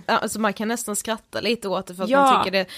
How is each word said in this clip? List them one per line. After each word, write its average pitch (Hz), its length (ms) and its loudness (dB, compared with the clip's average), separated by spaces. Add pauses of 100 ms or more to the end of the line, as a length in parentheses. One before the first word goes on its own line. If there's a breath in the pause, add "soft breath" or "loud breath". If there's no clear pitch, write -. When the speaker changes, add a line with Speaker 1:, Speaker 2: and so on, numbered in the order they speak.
Speaker 1:
alltså, 208 340 0
man 214 120 2
kan 214 160 -4
nästan 226 280 -4
skratta - 440 -6
lite 220 280 -2
åt 185 180 -2
det 180 80 -14
för 185 100 -4
att 214 60 -4
Speaker 2:
Ja. 269 100 6
Speaker 1:
man 262 240 6
tycker 190 140 0
det, 185 80 0 (120)